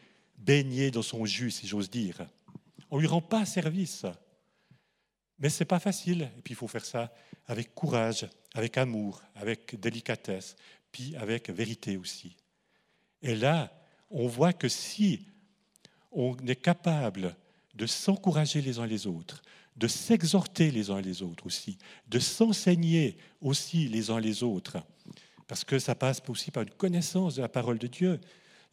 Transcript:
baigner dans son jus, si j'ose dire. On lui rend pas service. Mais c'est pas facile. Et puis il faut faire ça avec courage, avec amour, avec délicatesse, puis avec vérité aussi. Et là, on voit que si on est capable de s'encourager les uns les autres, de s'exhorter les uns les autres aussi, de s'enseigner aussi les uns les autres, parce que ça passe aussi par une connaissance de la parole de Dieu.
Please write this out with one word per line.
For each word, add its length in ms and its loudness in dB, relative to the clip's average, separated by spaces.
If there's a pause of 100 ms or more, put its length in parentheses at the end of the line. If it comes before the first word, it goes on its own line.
(380)
baigner 540 4
dans 100 0
son 240 -4
jus, 240 -2
si 180 -8
j'ose 220 -2
dire. 380 -4 (640)
On 80 0
lui 80 4
rend 140 2
pas 240 0
service. 600 -2 (1300)
Mais 100 0
c'est 160 0
pas 140 2
facile. 580 -2
Et 60 -20
puis 100 -12
il 40 -12
faut 100 -8
faire 180 -6
ça 260 -4 (360)
avec 260 -6
courage, 540 0 (260)
avec 240 -2
amour, 460 0 (100)
avec 460 -6
délicatesse, 760 -4 (360)
puis 240 -10
avec 340 -4
vérité 480 -4
aussi. 400 -12 (840)
Et 120 0
là, 380 2 (380)
on 160 0
voit 260 4
que 160 0
si 560 0 (880)
on 260 0
est 180 -2
capable 800 0 (380)
de 140 -4
s'encourager 760 2
les 160 -2
uns 100 -4
les 200 -2
autres, 340 -8 (340)
de 120 0
s'exhorter 840 4
les 180 0
uns 120 0
les 200 -4
autres 240 -8
aussi, 320 -8 (300)
de 100 0
s'enseigner 1000 4 (240)
aussi 460 0
les 220 0
uns 100 2
les 220 0
autres, 360 -2 (680)
parce 180 -6
que 140 0
ça 160 0
passe 340 0
aussi 220 -6
par 140 -4
une 80 -6
connaissance 640 0
de 60 -2
la 60 -2
parole 300 0
de 100 -4
Dieu. 320 0 (540)